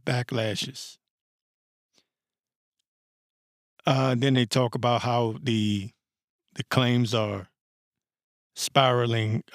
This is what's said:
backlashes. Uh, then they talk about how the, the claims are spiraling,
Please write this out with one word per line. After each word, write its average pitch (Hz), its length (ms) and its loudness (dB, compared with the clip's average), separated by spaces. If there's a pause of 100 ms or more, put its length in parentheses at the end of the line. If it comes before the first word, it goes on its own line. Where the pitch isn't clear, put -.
backlashes. 123 920 -6 (3000)
Uh, 131 300 2
then 135 180 2
they 123 120 4
talk 123 300 0
about 120 260 0
how 120 400 0
the, 107 480 0 (680)
the - 140 -8
claims 123 440 2
are 104 340 -4 (1080)
spiraling, 117 880 0 (120)